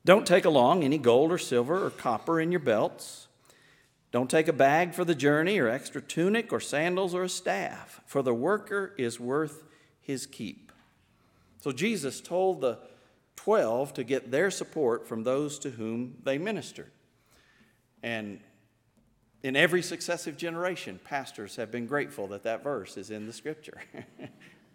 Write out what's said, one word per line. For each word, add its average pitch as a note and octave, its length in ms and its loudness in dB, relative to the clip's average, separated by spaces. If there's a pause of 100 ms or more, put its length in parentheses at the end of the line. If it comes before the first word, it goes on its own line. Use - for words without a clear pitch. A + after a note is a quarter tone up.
"Don't F#3+ 200 8
take F3+ 200 6
along D3+ 400 6
any C#3+ 140 2
gold C3 340 6
or F3+ 60 0
silver C#3 460 0
or C#3 60 -2
copper D3 500 -2
in E3 120 0
your F3 80 0
belts. - 680 0 (840)
Don't B2+ 180 0
take D#3+ 160 4
a E3 60 4
bag D3+ 420 4
for F3+ 100 -2
the E3 120 2
journey D#3 420 4
or B2 100 4
extra C3+ 320 -4
tunic G#3 520 0
or A#2 80 0
sandals F3 520 -2
or F3+ 120 -2
a F3+ 40 -4
staff, - 800 -6
for C3+ 160 -2
the B2 100 2
worker G3 640 -2
is A#2 220 -2
worth C#3+ 460 -4 (360)
his C3 260 -8
keep." - 440 -12 (880)
So C#3+ 120 -4
Jesus C#3+ 480 -4
told F3+ 400 0
the A#2+ 180 0 (560)
twelve C#3 600 0
to B2+ 100 -6
get B2 260 -2
their F3+ 220 2
support A#2+ 560 -2
from A2+ 160 -6
those C#3+ 340 -2
to C#3 120 -8
whom A#2 520 -6
they C#3 160 -2
ministered. F#3+ 540 -6 (1080)
And G#2+ 380 -6 (1040)
in C3+ 140 -4
every E3 260 4
successive E3+ 540 -6
generation, E3 680 -6
pastors A#2+ 540 -10
have A2+ 160 -6
been A#2+ 140 -4
grateful A#2+ 420 -4
that G2+ 160 -10
that A2+ 180 -2
verse B2+ 340 -6
is G2+ 140 -12
in G#2+ 160 -8
the A2+ 60 -12
scripture. - 500 -14 (100)
<laughs> - 380 -16 (440)